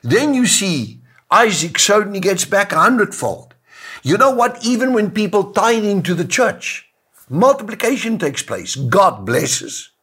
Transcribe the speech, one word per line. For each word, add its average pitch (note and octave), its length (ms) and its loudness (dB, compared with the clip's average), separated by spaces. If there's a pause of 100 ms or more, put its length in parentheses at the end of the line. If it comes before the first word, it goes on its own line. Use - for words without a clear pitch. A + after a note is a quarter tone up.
Then A#3+ 320 2
you B3+ 120 2
see E3 540 -2 (320)
Isaac F3+ 480 2
sowed G#3 280 2
and G3+ 80 -10
he F#3+ 60 -4
gets F#3 220 0
back G3 300 0
a D#3 60 2
hundredfold. G3 720 0 (500)
You G3 140 0
know C#4 140 4
what? A#3 340 0
Even B3+ 260 0
when G#3+ 200 0
people G3+ 420 -2
tithe A3 320 2
into F#3+ 280 0
the E3+ 120 -2
church, - 640 -4 (400)
multiplication A3+ 880 0
takes C#3+ 260 -4
place. F#2+ 320 -8
God C3+ 500 0
blesses. - 680 -4 (120)